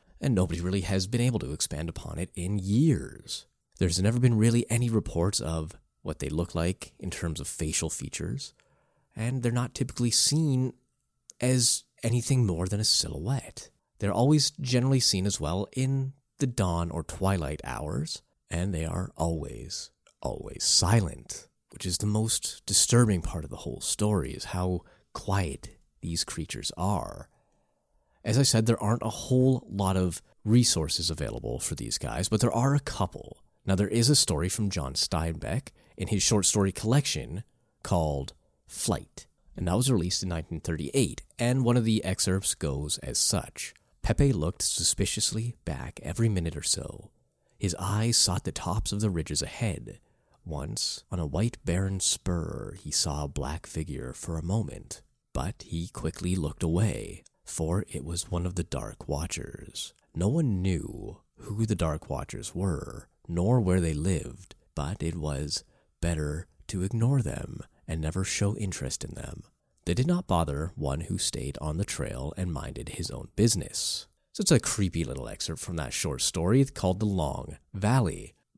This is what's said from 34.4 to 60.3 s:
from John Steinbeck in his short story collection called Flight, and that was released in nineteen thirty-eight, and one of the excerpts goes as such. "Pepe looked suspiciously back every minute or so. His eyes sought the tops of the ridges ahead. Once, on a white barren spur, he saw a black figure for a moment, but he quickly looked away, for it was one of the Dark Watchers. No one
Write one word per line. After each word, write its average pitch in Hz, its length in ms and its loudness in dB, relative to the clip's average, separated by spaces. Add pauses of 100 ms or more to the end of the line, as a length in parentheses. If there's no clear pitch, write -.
from 104 200 -2
John 69 240 -4
Steinbeck 82 760 -2 (280)
in 92 120 -4
his 101 120 2
short 101 240 4
story 98 280 4
collection 113 720 0 (360)
called 76 520 0 (340)
Flight, - 580 -4 (300)
and 90 120 -2
that 87 100 4
was 123 140 2
released 90 300 2
in 92 80 -4
nineteen 82 300 -4
thirty-eight, 80 640 -2 (160)
and 127 240 2
one 120 140 4
of 113 80 4
the 110 180 2
excerpts 95 520 0
goes 71 440 -2
as - 180 -6
such. - 560 -2 (280)
"Pepe 139 320 4
looked 85 280 0
suspiciously - 920 0 (100)
back 65 380 -8
every 110 260 2
minute 85 260 0
or 73 60 -8
so. - 480 -4 (480)
His 92 220 0
eyes 107 380 2
sought - 260 2
the - 80 -4
tops - 400 -4
of 101 80 -2
the 107 100 2
ridges 78 320 -2
ahead. - 580 -6 (440)
Once, - 680 -6
on 87 100 -2
a 80 60 0
white 87 400 0
barren 95 340 0
spur, 80 760 -2
he - 160 -12
saw 76 320 0
a 71 60 -4
black 71 360 -6
figure 64 480 -6
for - 240 -6
a 80 60 -4
moment, 85 580 -4 (320)
but - 300 -4
he 85 240 -4
quickly - 480 -4
looked 76 260 -2
away, 85 640 0 (200)
for 82 460 0
it - 140 -8
was 85 260 -6
one 87 160 0
of 90 80 -4
the 87 100 -2
Dark - 440 -8
Watchers. - 880 -6 (180)
No 170 140 2
one 123 340 2